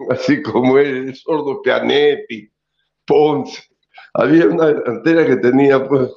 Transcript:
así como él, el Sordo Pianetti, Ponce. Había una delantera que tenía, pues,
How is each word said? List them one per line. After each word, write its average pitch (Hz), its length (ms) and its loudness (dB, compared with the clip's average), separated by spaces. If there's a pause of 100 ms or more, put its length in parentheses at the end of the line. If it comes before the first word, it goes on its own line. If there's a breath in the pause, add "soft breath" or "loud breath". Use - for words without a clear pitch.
(100)
así 127 320 -2
como 127 360 0
él, 135 300 -2
el 131 80 -12
Sordo 143 460 -6
Pianetti, 123 880 -2 (560)
Ponce. 147 560 0 (520 loud breath)
Había 160 320 4
una 160 200 0
delantera 151 600 0
que 131 100 2
tenía, 135 520 2
pues, 131 280 0